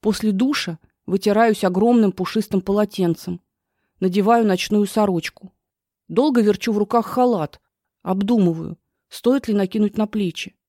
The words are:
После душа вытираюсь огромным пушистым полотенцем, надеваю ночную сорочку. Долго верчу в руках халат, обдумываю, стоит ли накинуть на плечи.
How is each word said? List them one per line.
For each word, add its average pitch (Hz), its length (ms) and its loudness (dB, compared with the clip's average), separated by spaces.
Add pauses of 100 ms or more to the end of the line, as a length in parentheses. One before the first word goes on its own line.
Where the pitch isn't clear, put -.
После 214 320 -2
душа 196 460 -2 (260)
вытираюсь 208 580 0
огромным 208 500 4
пушистым 190 500 -4
полотенцем, 185 800 -2 (580)
надеваю 208 460 2
ночную 202 400 0
сорочку. 190 680 -4 (540)
Долго 240 320 2
верчу 208 320 0
в 208 60 0
руках 220 280 0
халат, 240 540 -2 (420)
обдумываю, 180 760 0 (300)
стоит 254 380 0
ли 220 80 -2
накинуть 202 440 0
на 214 80 0
плечи. 202 500 -6 (120)